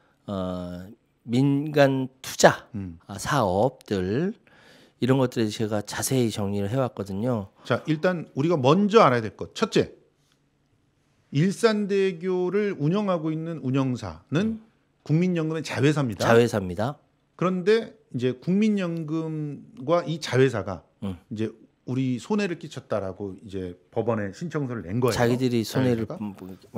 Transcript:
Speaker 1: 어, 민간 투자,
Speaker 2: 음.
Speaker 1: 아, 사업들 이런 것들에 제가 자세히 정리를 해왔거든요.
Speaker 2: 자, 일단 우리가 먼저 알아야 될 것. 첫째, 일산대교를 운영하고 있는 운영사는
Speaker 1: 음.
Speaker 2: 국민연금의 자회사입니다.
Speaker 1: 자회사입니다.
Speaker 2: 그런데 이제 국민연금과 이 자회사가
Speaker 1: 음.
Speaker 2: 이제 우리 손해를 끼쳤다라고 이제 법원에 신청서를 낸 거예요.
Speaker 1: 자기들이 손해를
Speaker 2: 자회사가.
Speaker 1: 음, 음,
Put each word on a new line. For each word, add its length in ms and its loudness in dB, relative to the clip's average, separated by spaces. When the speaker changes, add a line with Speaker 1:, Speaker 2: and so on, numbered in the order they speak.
Speaker 1:
어, 600 -6
민간 840 2
투자, 540 2
Speaker 2:
음. 300 -10
Speaker 1:
아, 120 -14
사업들 1160 0
이런 180 2
것들에 300 0
제가 340 -2
자세히 480 -2
정리를 400 -4
해왔거든요. 800 -4
Speaker 2:
자, 240 -2
일단 480 0
우리가 220 0
먼저 440 6
알아야 200 6
될 140 -8
것. 200 -12
첫째, 380 0
일산대교를 1500 0
운영하고 520 0
있는 280 -6
운영사는 600 -2
Speaker 1:
음. 300 0
Speaker 2:
국민연금의 600 0
자회사입니다. 640 0
Speaker 1:
자회사입니다. 720 4
Speaker 2:
그런데 600 0
이제 200 0
국민연금과 1700 -2
이 160 -4
자회사가 640 0
Speaker 1:
음. 140 -6
Speaker 2:
이제 220 -6
우리 320 -2
손해를 400 -2
끼쳤다라고 800 -8
이제 320 -8
법원에 420 -2
신청서를 480 -6
낸 180 -4
거예요. 120 2
Speaker 1:
자기들이 520 2
손해를 440 0
Speaker 2:
자회사가. 180 -10
Speaker 1:
음, 160 -8
음, 160 -16